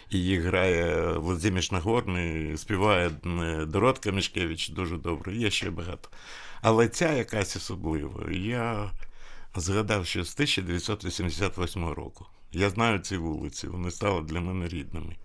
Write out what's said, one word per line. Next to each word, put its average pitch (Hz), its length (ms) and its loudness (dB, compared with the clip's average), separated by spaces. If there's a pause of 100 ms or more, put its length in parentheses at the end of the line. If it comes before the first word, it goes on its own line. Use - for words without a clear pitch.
(120)
її 92 280 2
грає 85 720 4
Владимир 87 600 0
Нагорний, 85 840 0
співає, 92 540 2 (160)
е, 82 400 0
Доротка 104 440 4
Мішкевич 90 580 -2
дуже 85 280 -4
добре, 85 400 -4
є 113 140 2
ще 95 200 -2
багато. 87 380 -8 (540)
Але 113 260 8
ця 156 240 2
якась 107 440 0
особлива. 80 760 -2
Я 107 580 -2 (680)
згадав 98 500 2
ще 90 180 -2
з - 100 -8
тисяча - 280 2
дев'ятсот 87 420 -2
вісімдесят 90 520 0
восьмого 85 380 -2
року. - 320 -10 (260)
Я 95 180 4
знаю 107 280 4
ці 95 180 -2
вулиці, 78 500 -4
вони 87 240 -2
стали 95 320 0
для 80 180 -2
мене 90 280 -2
рідними. 82 560 -6